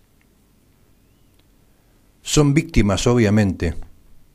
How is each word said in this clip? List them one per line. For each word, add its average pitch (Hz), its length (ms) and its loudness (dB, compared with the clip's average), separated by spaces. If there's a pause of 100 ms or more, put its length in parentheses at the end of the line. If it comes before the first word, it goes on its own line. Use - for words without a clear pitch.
(2250)
son 147 320 0
víctimas, 104 540 0
obviamente, 101 680 0 (600)